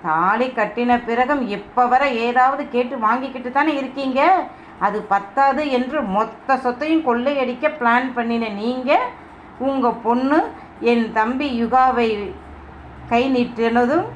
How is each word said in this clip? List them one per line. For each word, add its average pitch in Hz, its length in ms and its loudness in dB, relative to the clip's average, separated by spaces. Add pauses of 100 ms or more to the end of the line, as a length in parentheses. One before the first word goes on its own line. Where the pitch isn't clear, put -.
தாலி 185 440 2
கட்டின 240 580 0
பிறகும் 247 420 0
இப்ப 202 380 -2
வரை 247 320 2
ஏதாவது 254 520 2
கேட்டு 247 300 -2
வாங்கிக்கிட்டு 247 520 -2
தானே 294 240 2
இருக்கீங்க. 269 680 0 (360)
அது 202 220 -2
பத்தாது 269 680 0
என்று 262 300 0
மொத்த 220 540 -2
சொத்தையும் 254 480 -2
கொள்ளையடிக்க 254 640 0
பிளான் 247 460 0
பண்ணின 233 340 -2
நீங்க, 247 540 0 (580)
உங்க 262 320 0
பொண்ணு 262 600 0 (280)
என் 233 340 2
தம்பி 240 500 0
யுகாவை 233 680 2 (760)
கை 254 260 2
நீட்டினதும் 240 720 2 (100)